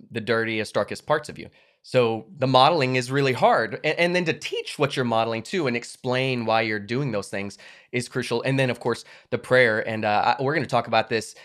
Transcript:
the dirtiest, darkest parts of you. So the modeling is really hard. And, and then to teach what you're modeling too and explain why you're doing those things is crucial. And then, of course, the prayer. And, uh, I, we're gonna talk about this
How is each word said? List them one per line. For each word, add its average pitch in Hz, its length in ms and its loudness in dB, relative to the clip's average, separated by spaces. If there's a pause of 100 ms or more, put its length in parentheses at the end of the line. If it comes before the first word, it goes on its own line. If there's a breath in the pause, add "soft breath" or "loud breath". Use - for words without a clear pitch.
(100)
the 113 100 -8
dirtiest, 113 540 -2
darkest 104 320 -2
parts 156 220 -2
of - 100 -14
you. - 100 -14 (340 soft breath)
So 113 440 0 (100)
the 131 120 -2
modeling 131 480 6
is 127 160 -2
really 135 220 2
hard. 135 500 2
And, 156 120 0
and 175 200 2
then 180 80 0
to 156 80 -2
teach - 440 -8
what 143 200 -2
you're 135 80 0
modeling 113 400 0
too 170 240 -2
and 120 80 -2
explain 127 680 -4
why 110 180 2
you're 107 180 -2
doing 117 320 -4
those 101 160 -6
things 98 300 -8 (340 loud breath)
is 123 160 -4
crucial. 120 340 -4
And 135 160 0
then, 131 120 2
of 117 100 -6
course, 120 240 -4 (260 loud breath)
the 120 80 -4
prayer. 117 500 4
And, 110 160 -4
uh, 104 320 2
I, 139 60 -6
we're 139 120 0
gonna 156 120 -2
talk 120 220 0
about 113 200 2
this 110 360 -4